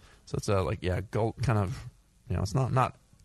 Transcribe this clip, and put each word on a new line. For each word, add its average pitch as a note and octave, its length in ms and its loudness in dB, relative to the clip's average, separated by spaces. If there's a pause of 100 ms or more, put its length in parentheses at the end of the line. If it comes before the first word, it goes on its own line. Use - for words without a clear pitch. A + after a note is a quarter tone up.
(260)
So - 120 -8
it's - 100 -4
a, G2 140 4
like, E2+ 200 -2
yeah, F2+ 200 0 (100)
gold A2 320 0
kind A2+ 160 2
of, G2+ 180 -2 (520)
you F#2 60 -2
know, F2+ 80 0
it's G2 120 -2
not, C3 160 0
not B2 240 2 (300)